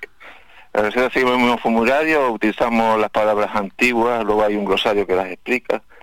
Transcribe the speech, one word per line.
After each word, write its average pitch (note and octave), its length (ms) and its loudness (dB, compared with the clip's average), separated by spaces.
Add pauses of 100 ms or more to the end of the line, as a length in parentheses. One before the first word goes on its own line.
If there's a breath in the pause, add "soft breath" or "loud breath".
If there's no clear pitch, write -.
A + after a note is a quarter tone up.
(720 loud breath)
La G#2+ 100 0
receta A#2+ 280 0
seguimos B2+ 240 2
el B2 60 0
mismo A#2+ 180 2
formulario, C3 760 0
utilizamos A2+ 680 0
las G#2+ 120 0
palabras G#2 440 0
antiguas, A#2 720 0
luego G#2+ 200 2
hay G#2 120 0
un G#2 80 -4
glosario G2 420 0
que F#2 80 -2
las F#2+ 140 0
explica, A2 540 -4 (200 soft breath)